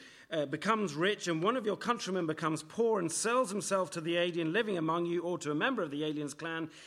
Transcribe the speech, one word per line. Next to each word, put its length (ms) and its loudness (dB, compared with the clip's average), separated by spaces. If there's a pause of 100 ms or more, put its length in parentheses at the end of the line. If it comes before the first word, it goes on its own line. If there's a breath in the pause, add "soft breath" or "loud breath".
(300 loud breath)
uh, 160 0
becomes 480 0
rich 340 0
and 140 0
one 140 2
of 80 -2
your 120 0
countrymen 500 -2
becomes 360 0
poor 360 2
and 120 0
sells 400 2
himself 420 0
to 80 -4
the 160 0
alien 360 2
living 240 2
among 300 2
you 160 0
or 160 -2
to 120 -4
a 40 0
member 280 0
of 80 -2
the 140 -4
alien's 300 -4
clan, 360 -6 (160 loud breath)